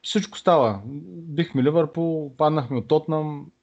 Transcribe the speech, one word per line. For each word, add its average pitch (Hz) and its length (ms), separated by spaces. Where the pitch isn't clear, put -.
всичко - 360
става. 120 420
Бихме 165 560
Ливърпул, 156 720
паднахме 151 420
от 113 100
Тотнам. 156 580